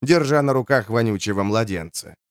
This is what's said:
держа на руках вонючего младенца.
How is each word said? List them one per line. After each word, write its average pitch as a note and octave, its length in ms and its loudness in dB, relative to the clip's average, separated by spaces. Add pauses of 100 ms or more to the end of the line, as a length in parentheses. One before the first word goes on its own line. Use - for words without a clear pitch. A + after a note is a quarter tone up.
держа D3 420 2
на C#3 100 0
руках C3 360 0
вонючего G#2 540 0
младенца. G2 760 -4 (140)